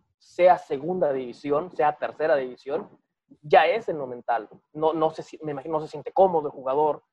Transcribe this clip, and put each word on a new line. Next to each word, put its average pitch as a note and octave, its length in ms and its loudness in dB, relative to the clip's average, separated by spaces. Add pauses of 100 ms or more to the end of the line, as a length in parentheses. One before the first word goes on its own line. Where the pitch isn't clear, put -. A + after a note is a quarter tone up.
(200)
sea F3 380 4
segunda D#3 560 -4
división, C#3+ 580 -4
sea D3 240 0
tercera D3+ 400 -2
división, C3+ 540 -6 (520)
ya D#3 240 6
es G#3 220 0
en E3+ 100 -4
lo C#3 100 -8
mental. A#2+ 420 -6 (240)
No, D#3 180 0
no D#3+ 200 2
se D#3+ 120 -12
si-, - 180 -20
me D3+ 120 -8
imagino, D#3 260 -6
no D#3 60 -10
se D3+ 60 -16
siente D3 200 -12
cómodo F3 360 4
el - 60 -10
jugador C#3 480 0 (120)